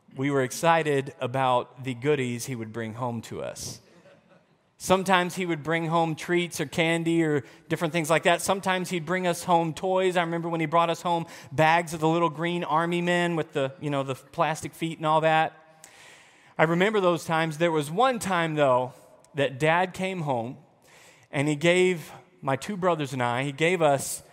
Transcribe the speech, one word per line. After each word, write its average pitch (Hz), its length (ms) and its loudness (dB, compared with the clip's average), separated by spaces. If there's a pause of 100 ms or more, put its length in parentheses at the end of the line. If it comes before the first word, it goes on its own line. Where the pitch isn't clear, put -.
(160)
We 139 140 -2
were 139 120 2
excited 147 760 0
about 127 640 -2
the 131 80 -6
goodies 123 540 -2
he 135 80 -8
would 110 180 -10
bring 113 220 -8
home 120 280 -6
to 82 200 -10
us. - 400 -10 (960)
Sometimes 180 560 2
he 185 100 -4
would 160 180 -2
bring 165 260 -2
home 165 260 0
treats 175 440 -2
or 160 60 -2
candy 165 580 0
or 147 220 0 (240)
different 160 240 -2
things 160 160 -2
like 156 140 2
that. 170 180 2
Sometimes 185 480 -2
he'd 175 160 -4
bring 180 220 -2
us 170 180 -2
home 170 300 2
toys. 185 420 0
I 175 60 4
remember 170 260 -4
when 165 120 -2
he 160 60 2
brought 170 220 4
us 165 140 -4
home 170 240 -2 (260)
bags 156 400 4
of 160 80 -8
the 160 80 4
little 165 220 4
green 170 340 -2
army 170 380 0
men 175 340 2
with 151 160 -4
the, 131 280 -2
you 147 100 -4
know, 139 120 0
the 135 120 -4
plastic 156 580 -4
feet 165 240 -6
and 160 100 -6
all 156 140 4
that. 160 320 2 (1040)
I 170 60 2
remember 185 380 2
those 175 260 2
times. 160 320 -2
There 170 140 2
was 151 180 -2
one 240 280 2
time, 170 360 -2
though, 127 400 4 (400)
that 135 240 -2
Dad 170 340 2
came 190 300 -6
home 131 340 -4 (720)
and 143 160 -2
he 151 100 0
gave 175 540 2 (300)
my 135 140 -2
two - 220 -6
brothers 160 360 0
and 131 80 -4
I, 123 220 0
he 143 80 -4
gave 165 320 0
us 143 400 2 (100)